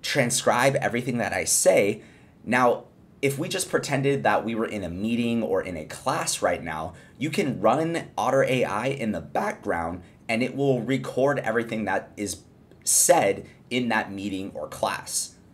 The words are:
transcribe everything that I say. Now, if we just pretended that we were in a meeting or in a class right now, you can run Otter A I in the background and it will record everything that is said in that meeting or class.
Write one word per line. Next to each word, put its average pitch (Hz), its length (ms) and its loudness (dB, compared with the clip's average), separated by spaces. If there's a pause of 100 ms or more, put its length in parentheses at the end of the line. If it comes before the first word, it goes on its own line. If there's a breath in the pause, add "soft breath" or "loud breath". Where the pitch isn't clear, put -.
transcribe 123 760 2
everything 120 400 -2
that 95 160 -2
I 90 100 -2
say. 110 580 4 (420 loud breath)
Now, 120 420 4 (360)
if 135 160 0
we 165 100 -2
just 185 220 -4
pretended 139 540 0
that 104 200 4
we 113 120 -4
were 110 100 -2
in 101 180 -6
a 85 60 -6
meeting 117 540 0
or 95 180 0
in 90 160 -8
a 78 80 -8
class 160 560 -4
right 87 220 0
now, 80 300 -6 (240 loud breath)
you 143 120 -4
can 139 300 -2
run 151 480 2 (100)
Otter 127 280 4
A 127 180 2
I 101 240 -2
in 135 240 -2
the 85 100 -4
background 87 800 -4 (260 loud breath)
and 113 140 0
it - 140 -2
will 139 260 2
record 123 580 0
everything 113 460 -2
that 95 320 -2
is 104 260 -6 (400)
said 120 640 4 (240 loud breath)
in 123 200 0
that 110 220 0
meeting 98 420 -6
or - 140 -8
class. - 680 -4 (180)